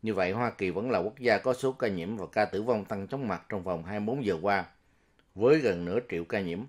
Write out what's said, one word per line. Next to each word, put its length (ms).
Như 120
vậy, 180
Hoa 180
Kỳ 200
vẫn 220
là 80
quốc 200
gia 180
có 160
số 180
ca 160
nhiễm 300
và 140
ca 140
tử 160
vong 240
tăng 220
chóng 200
mặt 220
trong 140
vòng 200
hai 160
mươi 60
bốn 200
giờ 160
qua, 240
với 240
gần 260
nửa 140
triệu 160
ca 160
nhiễm 280